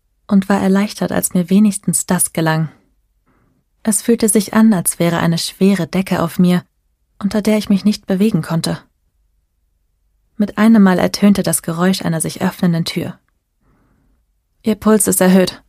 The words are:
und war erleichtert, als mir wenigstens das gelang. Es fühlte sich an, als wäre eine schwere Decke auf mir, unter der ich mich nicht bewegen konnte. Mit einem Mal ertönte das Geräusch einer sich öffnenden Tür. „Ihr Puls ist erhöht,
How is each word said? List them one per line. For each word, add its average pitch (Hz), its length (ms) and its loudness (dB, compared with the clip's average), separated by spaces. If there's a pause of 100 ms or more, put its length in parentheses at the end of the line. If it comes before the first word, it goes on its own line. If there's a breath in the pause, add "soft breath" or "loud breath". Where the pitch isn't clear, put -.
(280)
und 196 200 2
war 202 120 0
erleichtert, 190 500 -2
als 185 240 -4
mir 180 160 -2
wenigstens 196 560 0
das - 260 -2
gelang. 160 360 -2 (1120)
Es 220 200 -2
fühlte 233 260 0
sich 202 260 -2
an, 220 180 6
als - 260 -2
wäre 170 200 0
eine 165 180 0
schwere 190 500 -2
Decke 180 360 -2
auf 165 160 -4
mir, 180 260 2 (540)
unter 202 240 -4
der 214 160 0
ich 214 100 -4
mich 190 160 0
nicht 208 220 -2
bewegen 196 340 0
konnte. 165 380 -4 (1600)
Mit - 220 -4
einem 220 240 6
Mal 185 160 4
ertönte 190 440 2
das 170 200 -4
Geräusch 175 400 -2
einer 165 180 -4
sich 160 200 -8
öffnenden 170 440 -2
Tür. - 340 -8 (1400)
„Ihr 214 140 -2
Puls 214 300 2
ist 190 140 -2
erhöht, 185 480 2